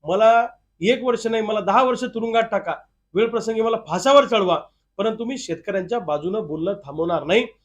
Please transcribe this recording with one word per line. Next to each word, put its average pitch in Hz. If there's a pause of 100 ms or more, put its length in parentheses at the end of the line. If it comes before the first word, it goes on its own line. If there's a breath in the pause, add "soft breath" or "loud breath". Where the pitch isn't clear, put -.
मला 220 (340)
एक 226
वर्ष 240
नाही, 220
मला 214
दहा 202
वर्ष 254
तुरुंगात 226
टाका, 190 (400)
वेळ 214
प्रसंगी 226
मला 226 (100)
फासावर 262
चढवा, 190 (400)
परंतु 220
मी 254
शेतकऱ्यांच्या 190
बाजूनं 170
बोलणं 160
थांबवणार 165
नाही. 214 (180)